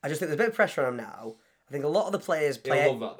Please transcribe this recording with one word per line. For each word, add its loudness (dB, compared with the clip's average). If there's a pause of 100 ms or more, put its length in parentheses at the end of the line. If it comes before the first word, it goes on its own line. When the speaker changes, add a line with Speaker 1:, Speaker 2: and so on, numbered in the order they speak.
Speaker 1:
I -4
just -2
think -2
there's 0
a 4
bit 2
of -4
pressure 2
on 2
him -4
now. -12 (320)
I -20
think -4
a 2
lot 2
of -6
the 0
players 0
Speaker 2:
He'll -2
Speaker 1:
play 6
Speaker 2:
love 0
that, -8